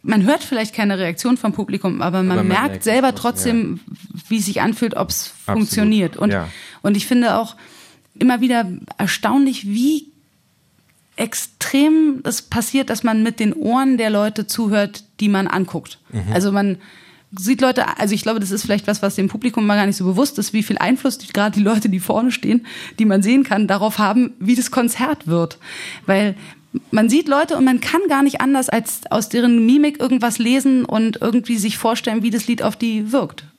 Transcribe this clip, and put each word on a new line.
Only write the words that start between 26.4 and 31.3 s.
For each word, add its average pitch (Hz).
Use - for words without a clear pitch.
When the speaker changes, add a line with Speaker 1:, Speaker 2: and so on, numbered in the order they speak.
Speaker 1:
man 220
sieht 302
Leute 302
und 262
man 254
kann 339
gar 277
nicht 277
anders, 262
als -
aus 220
deren 233
Mimik 294
irgendwas 240
lesen 254
und 220
irgendwie 233